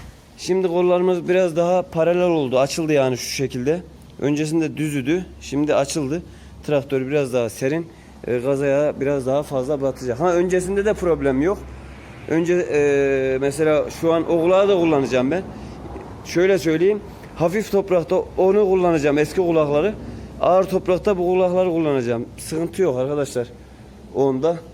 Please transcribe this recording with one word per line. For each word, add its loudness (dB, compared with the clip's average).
Şimdi 0
kollarımız 2
biraz 2
daha 2
paralel 2
oldu. 2
Açıldı 0
yani 2
şu -10
şekilde. -2
Öncesinde 0
düzüdü. -2
Şimdi 0
açıldı. -2
Traktör 0
biraz 0
daha 0
serin. -2
E, 0
gaza 0
yağı 0
biraz -2
daha 0
fazla -4
batacak. -4
Ha, 2
öncesinde 0
de 2
problem 0
yok. 0
Önce, 0
e, 2
mesela 2
şu 2
an 0
o 2
kulağı 4
da 4
kullanacağım 2
ben. -2
Şöyle 2
söyleyeyim. 2
Hafif 0
toprakta 0
onu 4
kullanacağım. 2
Eski 0
kulakları. 2
Ağır 4
toprakta 0
bu -2
kulakları 2
kullanacağım. 0
Sıkıntı -4
yok 2
arkadaşlar. -2
Onda. 0